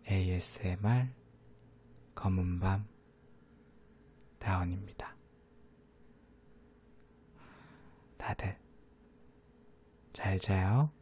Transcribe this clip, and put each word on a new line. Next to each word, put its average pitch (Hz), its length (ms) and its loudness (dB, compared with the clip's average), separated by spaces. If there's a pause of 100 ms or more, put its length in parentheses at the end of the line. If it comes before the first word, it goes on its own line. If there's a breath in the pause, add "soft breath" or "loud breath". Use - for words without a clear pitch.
에이에스엠알 98 1080 0 (960)
검은 90 460 0
밤 98 280 0 (1500)
다운입니다. 95 760 -4 (3000 loud breath)
다들 - 380 -6 (1600)
잘 95 280 -2
자요. 104 520 2 (100)